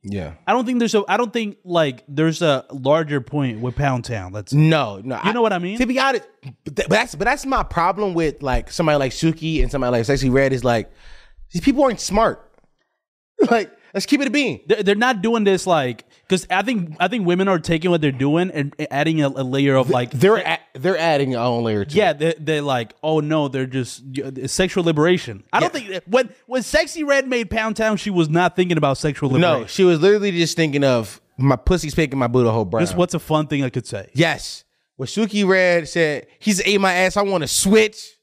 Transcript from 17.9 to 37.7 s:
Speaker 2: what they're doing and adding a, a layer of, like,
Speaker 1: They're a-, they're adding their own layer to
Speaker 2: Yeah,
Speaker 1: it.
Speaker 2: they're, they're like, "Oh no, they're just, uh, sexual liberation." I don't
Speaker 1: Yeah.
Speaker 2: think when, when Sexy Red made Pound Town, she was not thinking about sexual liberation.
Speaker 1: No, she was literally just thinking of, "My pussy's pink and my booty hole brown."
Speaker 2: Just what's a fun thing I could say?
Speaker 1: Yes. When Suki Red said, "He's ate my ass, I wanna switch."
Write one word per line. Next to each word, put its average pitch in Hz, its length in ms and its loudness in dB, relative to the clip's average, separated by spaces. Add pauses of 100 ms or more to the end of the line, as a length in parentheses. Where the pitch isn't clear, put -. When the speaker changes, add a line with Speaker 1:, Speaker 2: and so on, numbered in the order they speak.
Speaker 2:
what 170 100 2
they're 147 120 0
doing 147 400 0
and 143 200 -4 (160)
adding 156 320 0
a, 143 60 2
a 135 160 -4
layer 135 320 2
of, 131 160 2
like, 123 220 0
Speaker 1:
They're 185 240 4
a-, 165 240 -4 (140)
they're 165 220 -2
adding 151 340 2
their 120 100 -2
own 120 240 0
layer 104 200 0
to 143 120 -8
Speaker 2:
Yeah, 196 160 4
Speaker 1:
it. 147 80 -6
Speaker 2:
they're, 165 180 0
they're 151 240 -2
like, 127 400 -4
"Oh 156 160 0
no, 151 300 0
they're 131 180 -4
just, 127 380 -8 (180)
uh, 131 240 -10
sexual 185 380 -2
liberation." 160 580 2 (100)
I 196 60 2
don't 320 160 0
Speaker 1:
Yeah. 208 240 -8
Speaker 2:
think - 80 -12
when, 247 240 0 (160)
when 247 160 -2
Sexy 311 400 -2
Red 277 240 0
made 240 240 -2
Pound 220 260 -2
Town, 220 200 0
she 208 140 -6
was 170 200 2
not 170 240 2
thinking 175 240 2
about 139 200 2
sexual 147 320 -2
liberation. 151 320 2
Speaker 1:
No, 110 40 -12
she - 160 0
was 175 180 6
literally 202 300 4
just 170 260 -2
thinking 147 280 2
of, 120 360 0 (160)
"My 135 200 4
pussy's 160 400 -2
pink 156 160 0
and 135 80 -2
my 123 80 0
booty 120 200 4
hole 110 160 0
brown." 113 200 -2
Speaker 2:
Just 175 120 -4
what's 180 180 0
a 170 40 -4
fun 151 300 -2
thing 139 160 -2
I 127 60 -4
could 123 180 -6
say? 101 260 -10
Speaker 1:
Yes. 151 480 -2 (340)
When 131 120 -10
Suki 202 380 0
Red 180 420 2
said, 151 400 -2 (100)
"He's 196 260 0
ate 202 160 2
my 190 120 2
ass, 185 240 0
I 202 60 0
wanna 185 260 -2
switch." - 760 0